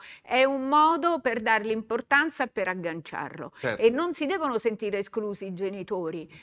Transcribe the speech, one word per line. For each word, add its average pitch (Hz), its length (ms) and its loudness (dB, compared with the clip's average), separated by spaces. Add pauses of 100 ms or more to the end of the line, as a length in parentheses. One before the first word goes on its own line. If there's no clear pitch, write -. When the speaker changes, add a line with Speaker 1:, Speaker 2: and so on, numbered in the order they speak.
(220)
Speaker 1:
è 254 220 2
un 269 240 2
modo 320 520 4
per 226 220 0
dargli 220 300 2
importanza 262 760 0
e - 20 -6
per 190 200 -2
agganciarlo. 165 880 -6
Speaker 2:
Certo. - 240 -2
Speaker 1:
E 226 80 8
non 311 240 0
si 294 120 -4
devono 302 320 0
sentire 208 400 -2
esclusi 202 500 -6
i 190 60 -8
genitori, 180 760 -6 (140)